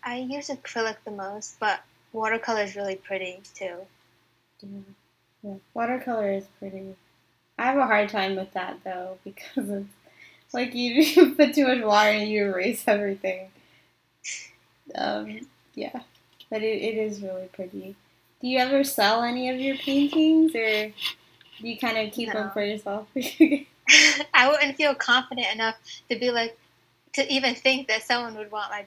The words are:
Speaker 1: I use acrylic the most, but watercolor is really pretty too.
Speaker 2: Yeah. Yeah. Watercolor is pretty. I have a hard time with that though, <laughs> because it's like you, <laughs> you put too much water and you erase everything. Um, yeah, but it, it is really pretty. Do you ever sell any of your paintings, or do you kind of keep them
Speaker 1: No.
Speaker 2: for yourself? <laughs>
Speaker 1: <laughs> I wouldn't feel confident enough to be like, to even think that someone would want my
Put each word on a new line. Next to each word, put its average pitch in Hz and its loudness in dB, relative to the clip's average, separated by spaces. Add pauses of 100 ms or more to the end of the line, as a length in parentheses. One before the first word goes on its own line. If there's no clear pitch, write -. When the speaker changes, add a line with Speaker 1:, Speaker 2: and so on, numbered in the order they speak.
Speaker 1:
I 240 -8
use 262 -8
acrylic 226 -6
the 214 -12
most, 202 -12
but 208 -2 (320)
watercolor 220 -2
is 196 -6
really 196 -6
pretty 185 -8 (140)
too. 180 -10 (840)
Speaker 2:
Yeah. 202 -20 (760)
Yeah. 196 -12 (180)
Watercolor 233 -2
is 196 -6 (120)
pretty. 190 -14 (600)
I 233 -2
have 269 2
a 262 4
hard 208 4
time 196 -2
with 190 -8
that 185 -8
though, 185 -10
<laughs> - -20
because 202 -8
it's - -14
like 247 -4
you, 240 -2
<laughs> 294 6
you 311 8
put - 4
too 277 4
much 247 2
water 214 6
and 214 0
you 208 0
erase 190 -2
everything. 196 -2 (1500)
Um, 214 -6 (340)
yeah, - -10 (500)
but 220 -4
it, 220 -2
it 220 -4
is 214 -4
really 185 -10
pretty. 190 -12 (460)
Do 247 -4
you 254 2
ever 277 4
sell 226 2
any 247 -2
of 254 -4
your 269 -2
paintings, 311 4
or 214 0 (720)
do 226 -8
you 220 -8
kind 226 -2
of 214 -2
keep 226 -6
them 214 -2
Speaker 1:
No. 196 -10
Speaker 2:
for 214 -2
yourself? 208 -6
<laughs> - -12
Speaker 1:
<laughs> 285 4
I 262 8
wouldn't 285 2
feel 294 2
confident 247 0
enough 220 -2 (340)
to 226 -2
be 247 0
like, 226 -2 (560)
to 269 -2
even 262 0
think 262 0
that 220 -2
someone 240 -4
would 214 -12
want 208 -6
my 202 -8